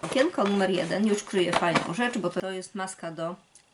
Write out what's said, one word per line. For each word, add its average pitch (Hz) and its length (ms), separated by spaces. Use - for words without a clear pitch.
Okienko 277 420
numer 196 280
jeden 180 360
już 208 160
kryje 180 280
fajną 165 420
rzecz, 240 240
bo 180 120
to, 180 120
to 190 100
jest 185 240
maska 185 360
do, 165 240